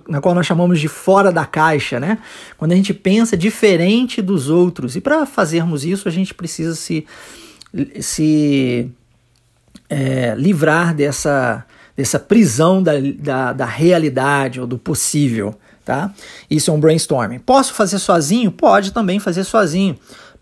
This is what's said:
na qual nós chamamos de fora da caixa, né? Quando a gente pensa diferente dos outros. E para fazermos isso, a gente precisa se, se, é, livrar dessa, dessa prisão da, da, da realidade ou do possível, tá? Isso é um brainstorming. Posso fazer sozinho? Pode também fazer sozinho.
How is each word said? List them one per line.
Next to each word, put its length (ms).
na 120
qual 160
nós 100
chamamos 360
de 80
fora 420
da 140
caixa, 520
né? 200
Quando 160
a 20
gente 180
pensa 440
diferente 840
dos 280
outros. 480
E 40
para 240
fazermos 600
isso, 240
a 20
gente 220
precisa 420
se, 300
se, 880
é, 460
livrar 600
dessa, 720
dessa 220
prisão 640
da, 120
da, 340
da 120
realidade 920
ou 60
do 120
possível, 760
tá? 280
Isso 220
é 20
um 60
brainstorming. 600
Posso 340
fazer 260
sozinho? 520
Pode 400
também 280
fazer 240
sozinho. 540